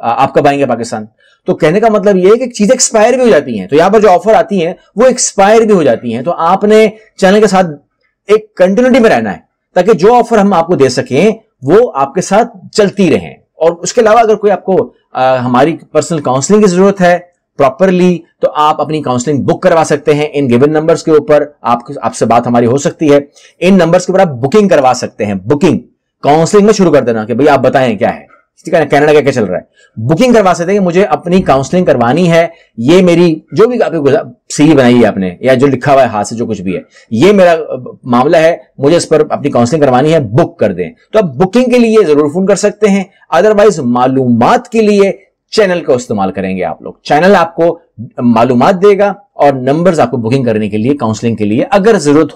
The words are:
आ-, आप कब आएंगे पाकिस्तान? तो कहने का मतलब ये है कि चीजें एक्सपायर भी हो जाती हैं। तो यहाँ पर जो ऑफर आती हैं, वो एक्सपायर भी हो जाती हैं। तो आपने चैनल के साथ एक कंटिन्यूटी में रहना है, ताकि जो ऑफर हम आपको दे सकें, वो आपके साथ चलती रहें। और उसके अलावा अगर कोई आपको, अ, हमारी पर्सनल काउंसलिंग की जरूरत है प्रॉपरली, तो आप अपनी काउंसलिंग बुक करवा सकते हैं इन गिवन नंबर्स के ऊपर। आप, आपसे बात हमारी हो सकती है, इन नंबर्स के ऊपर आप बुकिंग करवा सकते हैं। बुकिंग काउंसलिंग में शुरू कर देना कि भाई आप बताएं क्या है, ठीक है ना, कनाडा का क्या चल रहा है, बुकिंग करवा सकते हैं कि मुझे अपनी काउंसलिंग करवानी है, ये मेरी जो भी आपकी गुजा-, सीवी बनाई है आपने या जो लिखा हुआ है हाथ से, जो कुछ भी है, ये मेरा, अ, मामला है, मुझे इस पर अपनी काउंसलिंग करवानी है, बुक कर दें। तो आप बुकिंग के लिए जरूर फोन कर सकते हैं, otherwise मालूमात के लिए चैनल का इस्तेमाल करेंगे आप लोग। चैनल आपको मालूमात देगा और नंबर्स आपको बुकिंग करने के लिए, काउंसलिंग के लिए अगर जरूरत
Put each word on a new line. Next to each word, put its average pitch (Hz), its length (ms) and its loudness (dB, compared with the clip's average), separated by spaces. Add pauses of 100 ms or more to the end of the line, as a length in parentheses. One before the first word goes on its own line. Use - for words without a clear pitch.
आ-, 117 80 -4
आप 127 240 -2
कब 147 120 2
आएंगे 139 180 0
पाकिस्तान? 117 420 -6 (400)
तो - 60 0
कहने 165 260 0
का 226 100 2
मतलब 202 280 0
ये 185 120 2
है 233 80 4
कि 254 100 -4
चीजें 220 260 0
एक्सपायर 240 440 0
भी 254 60 -2
हो 233 60 2
जाती 143 280 0
हैं। 95 100 -10
तो 135 80 -2
यहाँ 175 160 2
पर 220 100 2
जो 214 60 4
ऑफर 185 260 2
आती 185 260 0
हैं, 170 160 -4 (220)
वो 240 80 2
एक्सपायर 220 600 2
भी 208 80 2
हो 175 100 2
जाती 117 280 -2
हैं। 120 120 -6
तो 170 80 -4
आपने 196 600 0 (260)
चैनल 196 220 2
के 208 80 4
साथ 190 160 2 (680)
एक 214 260 0
कंटिन्यूटी 240 420 2
में 226 100 4
रहना 113 200 -2
है, - 180 -12 (280)
ताकि 185 180 2
जो 190 220 2
ऑफर 233 240 0
हम 196 140 0
आपको 170 220 0
दे 135 140 2
सकें, 139 460 -2 (280)
वो 208 240 2
आपके 139 340 -4
साथ 220 480 -4
चलती 196 400 0
रहें। 85 260 -4 (240)
और 165 140 -2
उसके 180 280 -4
अलावा 220 200 4
अगर 214 140 0
कोई 202 160 -2
आपको, 170 440 -4 (200)
अ, 131 60 -4
हमारी 127 580 0 (140)
पर्सनल 151 260 -2
काउंसलिंग 139 440 0
की 208 40 4
जरूरत 190 320 0
है 175 320 0 (260)
प्रॉपरली, 180 680 0 (180)
तो - 60 0
आप 151 320 0
अपनी 147 220 -4
काउंसलिंग 127 380 -4
बुक - 240 -2
करवा 170 200 2
सकते 151 300 -2
हैं 147 180 -4
इन 143 160 -2
गिवन 120 220 2
नंबर्स 156 320 0
के 165 100 -2
ऊपर। 147 520 0
आप, 117 220 -2 (180)
आपसे 117 220 -6
बात 117 220 0
हमारी 120 180 0
हो 123 120 0
सकती 156 300 -4
है, 143 220 0 (320)
इन 185 140 4
नंबर्स 175 300 2
के 180 80 -4
ऊपर 190 80 2
आप 190 60 2
बुकिंग 147 420 0
करवा 131 240 2
सकते 110 300 -8
हैं। 98 240 -6
बुकिंग 143 320 0 (440)
काउंसलिंग 160 420 2
में 220 80 4
शुरू 185 180 2
कर 139 100 4
देना 113 240 -2
कि 120 80 -6
भाई 135 140 0
आप 139 120 2
बताएं 127 380 0
क्या 107 120 -2
है, - 180 -10 (380)
ठीक 165 80 -6
है 170 60 2
ना, 147 60 0
कनाडा 147 280 2
का 151 80 4
क्या 123 100 0
चल 110 140 -2
रहा 87 120 -4
है, - 100 -14 (320)
बुकिंग 165 340 0
करवा 190 200 2
सकते 170 180 -4
हैं 202 100 0
कि - 20 0
मुझे 180 200 0
अपनी 175 380 -2
काउंसलिंग 156 440 -2
करवानी 139 420 0
है, 165 260 0 (260)
ये 160 220 2
मेरी 170 420 2 (100)
जो 202 140 4
भी 247 120 -4
आपकी 165 180 -4
गुजा-, 139 320 -2 (200)
सीवी 151 240 2
बनाई 123 220 4
है 117 80 4
आपने 95 400 -2
या 131 120 2
जो 131 120 2
लिखा 135 260 -2
हुआ 170 80 4
है 139 60 2
हाथ 107 160 -6
से, 117 120 -10
जो 113 100 -6
कुछ 107 160 -8
भी 92 120 -6
है, - 120 -10 (280)
ये 165 200 2
मेरा, 185 180 4
अ, 135 540 -6
मामला 131 320 0
है, 160 420 0
मुझे 151 180 2
इस - 80 -4
पर 160 260 0
अपनी 143 180 -4
काउंसलिंग 131 340 0
करवानी 135 280 2
है, 165 80 2
बुक 127 400 -2
कर 104 140 0
दें। 85 180 -8 (220)
तो 214 60 2
आप 202 60 2
बुकिंग 185 400 -2
के 240 120 0
लिए 220 260 2
जरूर 147 300 0
फोन 190 140 -2
कर 202 80 2
सकते 208 320 -2
हैं, 196 220 -2 (260)
otherwise 202 440 2
मालूमात 127 880 0
के 226 140 -2
लिए 202 460 0 (240)
चैनल 185 300 0
का 143 120 -2
इस्तेमाल 101 380 -4
करेंगे 95 320 -6
आप 78 200 -8
लोग। - 220 -18
चैनल 175 300 2
आपको 165 460 -2 (420)
मालूमात 123 520 2
देगा 196 480 0 (140)
और 135 240 0
नंबर्स 156 380 0
आपको 131 180 -2
बुकिंग 120 280 -4
करने 107 240 -2
के 107 80 -4
लिए, 123 160 -2
काउंसलिंग 113 440 -4
के 107 80 -4
लिए 110 160 -2
अगर 202 360 0
जरूरत 147 380 2